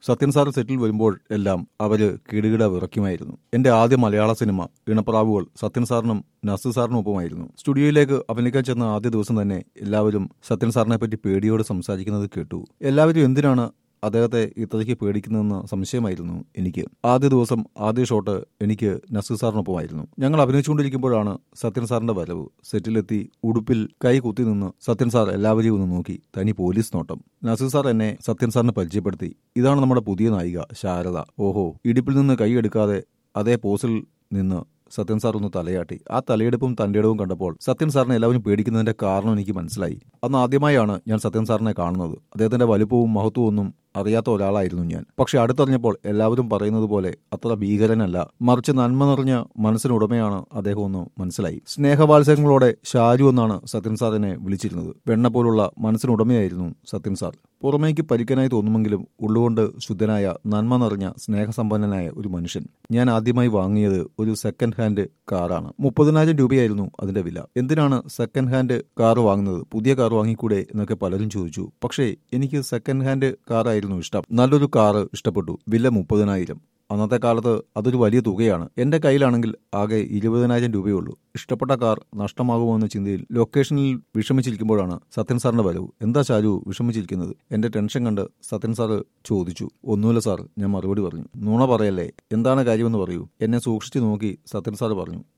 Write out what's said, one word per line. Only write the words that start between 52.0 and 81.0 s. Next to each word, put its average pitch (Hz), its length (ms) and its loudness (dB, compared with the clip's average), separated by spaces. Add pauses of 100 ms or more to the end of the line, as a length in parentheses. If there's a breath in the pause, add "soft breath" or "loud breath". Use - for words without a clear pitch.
ഷാരു 123 440 4
എന്നാണ് 113 380 2
സത്യൻ 110 300 -4
സാറിനെ 107 440 0
വിളിച്ചിരുന്നത്. 92 560 -6 (120)
വെണ്ണ 117 200 4
പോലുള്ള 113 500 2
മനസ്സിനുടമയായിരുന്നു 110 960 0 (120)
സത്യൻ 98 280 -6
സാർ. 90 220 -8 (260)
പുറമേക്ക് 147 400 0
പരിക്കനായി 127 460 0
തോന്നുമെങ്കിലും 107 580 0 (140)
ഉള്ളുകൊണ്ട് 113 580 0
ശുദ്ധനായ, 104 560 -2 (120)
നന്മ 107 300 0
നിറഞ്ഞ, 104 420 0
സ്നേഹസമ്പന്നനായ 104 960 -2
ഒരു 104 140 -8
മനുഷ്യൻ. 87 360 -6 (280)
ഞാൻ 123 180 2
ആദ്യമായി 117 380 2
വാങ്ങിയത് 98 720 2
ഒരു 110 160 -2
സെക്കൻഡ് 113 440 -4
ഹാൻഡ് 104 300 0 (240)
കാറാണ്. 87 480 -4
മുപ്പതിനായിരം 156 560 4
രൂപയായിരുന്നു 120 540 2 (100)
അതിന്റെ 98 200 -4
വില. 85 200 -6 (160)
"എന്തിനാണ് 139 500 0
സെക്കൻഡ് 131 440 -4
ഹാൻഡ് 127 320 0 (180)
കാർ 113 200 6
വാങ്ങുന്നത്? 98 520 2
പുതിയ 113 220 2
കാർ 117 200 2
വാങ്ങിക്കൂടെ?" 110 400 0
എന്നൊക്കെ 104 400 -2
പലരും 98 360 -2
ചോദിച്ചു. 90 400 -8 (140)
പക്ഷേ 123 320 -2 (160)
എനിക്ക് 135 280 -2
സെക്കൻഡ് 131 440 -4
ഹാൻഡ് 135 300 0 (160)
കാറായിരുന്നു 107 460 0
ഇഷ്ടം. 90 260 -4 (100)
നല്ലൊരു 135 440 4
കാറ് 104 200 6
ഇഷ്ടപ്പെട്ടു. 95 640 -4 (100)
വില 117 200 2
മുപ്പതിനായിരം. 101 920 -2 (120)
അന്നത്തെ 107 340 0
കാലത്ത് 117 360 2 (160)
അതൊരു 120 200 0
വലിയ 117 240 4
തുകയാണ്. 101 480 0 (100)
എന്റെ 147 200 2
കയ്യിലാണെങ്കിൽ 127 560 2 (200)
ആകെ 107 220 0
ഇരുപതിനായിരം 117 760 0
രൂപയേ 101 200 -2
ഉള്ളൂ. 85 260 -4 (160)